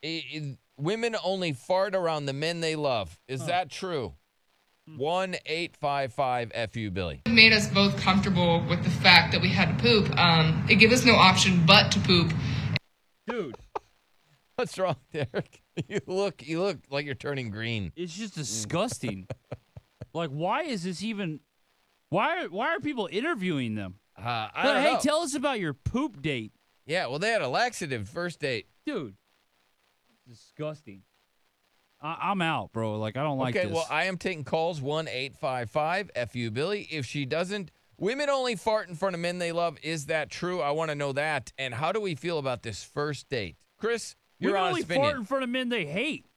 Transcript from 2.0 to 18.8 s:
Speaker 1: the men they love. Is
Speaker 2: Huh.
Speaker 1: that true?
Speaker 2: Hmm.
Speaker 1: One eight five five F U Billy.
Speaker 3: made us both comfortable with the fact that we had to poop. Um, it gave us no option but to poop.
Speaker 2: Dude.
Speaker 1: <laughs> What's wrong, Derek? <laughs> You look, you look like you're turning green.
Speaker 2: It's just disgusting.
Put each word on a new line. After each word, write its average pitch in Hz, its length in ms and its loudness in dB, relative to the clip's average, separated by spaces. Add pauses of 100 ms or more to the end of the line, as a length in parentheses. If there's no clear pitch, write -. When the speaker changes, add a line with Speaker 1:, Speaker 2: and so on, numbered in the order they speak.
Speaker 1:
the 135 60 -2
men 160 280 -2
they 160 160 0
love. 127 520 -2
Is 127 140 -6
Speaker 2:
Huh. 127 60 -8
Speaker 1:
that 175 220 0
true? 139 440 -6 (720)
Speaker 2:
Hmm. 156 100 -16
Speaker 1:
One 175 380 -2 (100)
eight 160 300 -4
five 139 360 -2
five 123 420 -2
F 110 220 -4
U 107 140 -4
Billy. 87 380 -4
Speaker 3:
made 226 240 10
us 208 160 4
both 196 320 4
comfortable 180 680 4
with 175 140 0
the - 80 0
fact 170 420 8
that 175 80 2
we 185 100 2
had 180 260 2
to - 60 -2
poop. 208 360 4
Um, 160 500 4
it 220 80 8
gave 220 140 10
us 247 140 4
no 233 100 8
option 185 520 6
but 202 260 8
to 202 80 2
poop. 170 320 4 (960)
Speaker 2:
Dude. 196 280 -6 (500)
Speaker 1:
<laughs> - 500 -20
What's 240 220 -4
wrong, 180 180 0 (160)
Derek? - 540 -6
<laughs> - 60 -20 (160)
You 202 180 -4
look, 185 400 -2
you 160 140 -2
look 190 160 0 (140)
like 143 160 -2
you're 139 80 -4
turning 131 360 -6
green. 107 460 -4
Speaker 2:
It's 165 180 -8
just 208 200 -10
disgusting. 113 960 -4